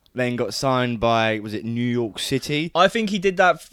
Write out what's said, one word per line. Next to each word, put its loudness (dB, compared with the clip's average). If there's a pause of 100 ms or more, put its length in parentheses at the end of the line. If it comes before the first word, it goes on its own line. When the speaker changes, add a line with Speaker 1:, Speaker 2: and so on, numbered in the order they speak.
(140)
Speaker 1:
then -2
got -4
signed 0
by, 2
was -8
it -6
New -4
York -2
City? -2
Speaker 2:
I 6
think 0
he -2
did 0
that 6
f-, -20